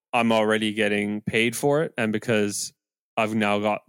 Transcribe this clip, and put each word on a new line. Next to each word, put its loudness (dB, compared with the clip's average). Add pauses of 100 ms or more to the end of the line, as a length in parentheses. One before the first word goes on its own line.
(140)
I'm 2
already 2
getting -2
paid 0
for 0
it. -6
And 0
because -2 (420)
I've 0
now 2
got, -2